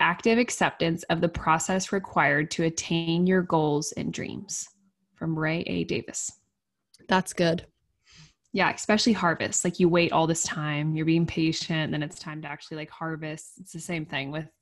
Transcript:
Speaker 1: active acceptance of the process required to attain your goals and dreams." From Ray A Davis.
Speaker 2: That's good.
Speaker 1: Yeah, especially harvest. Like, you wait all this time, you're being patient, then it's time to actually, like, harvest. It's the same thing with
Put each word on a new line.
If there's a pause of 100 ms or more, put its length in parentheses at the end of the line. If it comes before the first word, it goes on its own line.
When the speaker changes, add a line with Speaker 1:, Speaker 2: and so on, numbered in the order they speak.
Speaker 1:
active
acceptance
of
the
process
required
to
attain
your
goals
and
dreams." (460)
From
Ray
A
Davis. (760)
Speaker 2:
That's
good. (840)
Speaker 1:
Yeah,
especially
harvest.
Like,
you
wait
all
this
time,
you're
being
patient,
then
it's
time
to
actually,
like,
harvest.
It's
the
same
thing
with (140)